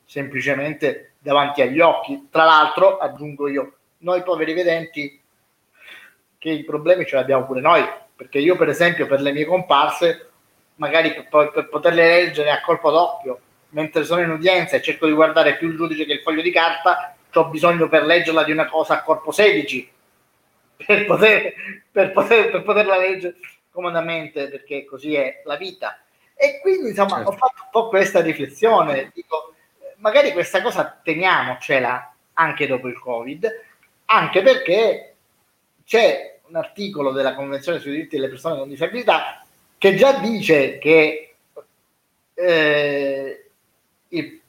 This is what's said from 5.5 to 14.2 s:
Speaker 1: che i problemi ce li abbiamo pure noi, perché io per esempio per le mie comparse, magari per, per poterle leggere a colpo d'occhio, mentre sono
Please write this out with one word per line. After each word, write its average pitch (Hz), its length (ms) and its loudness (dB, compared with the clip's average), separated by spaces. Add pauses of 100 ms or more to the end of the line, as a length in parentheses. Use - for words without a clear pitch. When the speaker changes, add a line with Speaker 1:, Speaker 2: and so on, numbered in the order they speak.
Speaker 1:
che 160 120 -8
i 147 140 -6
problemi 151 420 0
ce 143 100 -4
li 131 60 2
abbiamo 131 220 0
pure 127 160 -6
noi, 151 220 4 (340)
perché - 220 -8
io 170 180 2
per 165 120 0
esempio 170 380 0
per 139 140 0
le 143 120 -2
mie 151 120 -4
comparse, 160 840 0 (460)
magari 156 360 0
per, 151 380 0
per - 180 -6
poterle 165 380 2
leggere 165 440 2
a 139 100 0
colpo 160 300 0
d'occhio, 151 500 -2 (340)
mentre 151 300 -4
sono 170 180 -2